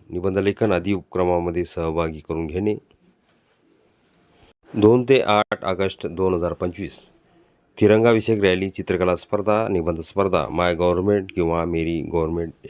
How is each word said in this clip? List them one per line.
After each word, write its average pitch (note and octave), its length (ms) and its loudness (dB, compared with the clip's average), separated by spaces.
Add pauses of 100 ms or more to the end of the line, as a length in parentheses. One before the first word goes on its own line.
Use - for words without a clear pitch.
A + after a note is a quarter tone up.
(100)
निबंधलेखन F#2+ 640 0
आदी F2+ 200 0
उपक्रमामध्ये F2 720 -2
सहभागी D#2+ 640 -4
करून E2 180 -4
घेणे. G2 280 -2 (2000)
दोन A#2 340 6
ते C3+ 120 6
आठ G#2 440 0
ऑगस्ट F#2+ 420 -4
दोन F#2 280 0
हजार E2+ 180 -2
पंचवीस F2+ 460 -8 (840)
तिरंगा A2 300 6
विषयक A2 300 2
रॅली, F#2+ 300 2
चित्रकला F2+ 460 -2
स्पर्धा, G#2 520 -2
निबंध E2+ 320 -2
स्पर्धा, F2+ 480 -2
माय F2 260 0
गव्हर्नमेंट F#2 600 0
किंवा E2+ 300 0
मेरी E2 380 -2
गव्हर्नमेंट E2 500 -4 (180)